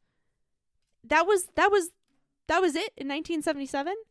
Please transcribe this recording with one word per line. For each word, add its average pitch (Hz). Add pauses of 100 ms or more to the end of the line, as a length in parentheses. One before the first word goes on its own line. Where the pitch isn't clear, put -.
(1040)
That 302
was, 381
that 381
was 370 (560)
that 330
was 339
it 359
in 269
nineteen 311
seventy-seven? 285 (160)